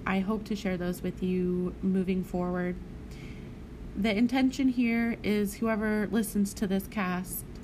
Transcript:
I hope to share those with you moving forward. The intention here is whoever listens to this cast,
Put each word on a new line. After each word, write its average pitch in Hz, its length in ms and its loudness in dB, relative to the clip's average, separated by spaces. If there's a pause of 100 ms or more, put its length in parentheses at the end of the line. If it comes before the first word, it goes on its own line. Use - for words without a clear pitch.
I 190 140 2
hope 208 240 0
to 214 120 -2
share 185 200 0
those 180 260 -2
with 180 200 -4
you 180 600 2
moving 190 420 2
forward. 180 520 -2 (1200)
The 208 200 2
intention 262 520 4
here 233 540 2
is 208 320 2
whoever 214 560 2
listens 202 440 2
to - 120 0
this 190 220 0
cast, 185 560 -4 (200)